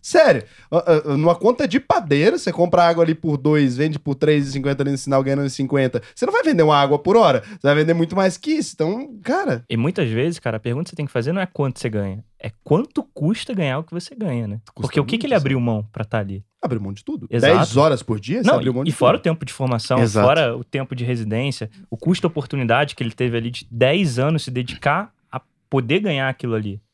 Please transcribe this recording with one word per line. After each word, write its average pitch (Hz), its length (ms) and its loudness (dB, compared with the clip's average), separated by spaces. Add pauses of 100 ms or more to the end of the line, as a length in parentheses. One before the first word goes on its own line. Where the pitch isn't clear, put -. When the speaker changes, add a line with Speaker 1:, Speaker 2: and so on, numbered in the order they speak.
Speaker 1:
Sério, 262 400 4 (280)
ó, 170 120 2 (220)
ó, 143 100 -2
numa 165 200 4
conta 233 320 0
de 180 120 0
padeiro, 190 600 2
você 180 120 -4
compra 175 300 2
água 170 220 4
ali 160 100 2
por 156 240 -2
dois, 139 400 2
vende 151 220 -2
por 143 160 -4
três 147 320 2
e 135 40 -10
cinquenta 139 300 -4
ali 139 80 0
no 139 80 -2
sinal, 135 240 0
ganhando 139 260 -2
cinquenta. 131 540 -2 (140)
Você 247 100 -2
não 392 80 -2
vai 480 80 2
vender 226 220 4
uma 151 120 6
água 143 220 4
por 196 180 2
hora, 147 320 4
você 214 200 -18
vai 190 80 4
vender 156 180 2
muito 165 220 0
mais 190 200 2
que - 180 -8
isso. - 200 -4
Então, 226 480 -4
cara 240 480 -2
Speaker 2:
E 117 80 -2
muitas 139 320 -2
vezes, 139 300 -2
cara, 113 180 -4
a - 20 -8
pergunta 127 260 -6
que - 40 -18
você - 60 -18
tem 147 100 -8
que - 60 -12
fazer 123 200 -2
não 190 80 -2
é 185 60 -2
quanto 139 340 -4
você 127 80 -6
ganha, 104 380 -6 (160)
é 107 100 -10 (120)
quanto 226 400 0 (100)
custa 196 400 -4
ganhar 147 240 -2
o 160 60 -6
que 165 100 -16
você 175 220 -12
ganha, 127 320 -4
né? 101 80 -8 (180)
Speaker 1:
Custa - 80 -12
Speaker 2:
Porque - 180 -2
o 139 60 0
que 233 140 -4
que 285 80 -6
ele 254 80 0
Speaker 1:
muito, 165 60 4
Speaker 2:
abriu 135 180 0
Speaker 1:
sim. 120 60 -2
Speaker 2:
mão 110 260 -2
pra - 120 -8
tá 113 140 -4
ali? 98 260 -6 (160)
Speaker 1:
Abriu 117 220 -4
mão 98 120 -8
de - 120 -16
tudo. 285 240 -10
Speaker 2:
Exato. 135 280 4
Speaker 1:
Dez 110 200 0
horas 147 240 4
por 107 180 -4
dia, 151 240 -4
você 208 60 4
Speaker 2:
Não, 247 80 6
Speaker 1:
abriu 127 160 -2
mão 127 80 -4
Speaker 2:
e, 147 40 -4
Speaker 1:
de 170 40 0
Speaker 2:
e - 40 -4
fora 127 260 2
Speaker 1:
tudo. - 20 -10
Speaker 2:
o - 20 -20
tempo 160 220 -2
de - 80 -14
formação, 127 460 -2
Speaker 3:
Exato. 110 260 2
Speaker 2:
fora 127 320 2
o 123 60 -10
tempo 135 320 -6
de 120 80 -6
residência, 117 680 -4 (220)
o 113 60 -8
custo 180 280 0
oportunidade 139 680 0
que - 80 -6
ele 113 80 -4
teve 120 260 -2
ali 117 140 -4
de - 180 -14
dez 131 480 0
anos 147 260 0
se - 60 -10
dedicar 139 640 -4 (200)
a 131 80 -10 (300)
poder 135 300 0
ganhar 143 280 -2
aquilo 120 280 -4
ali. 104 260 -6 (120)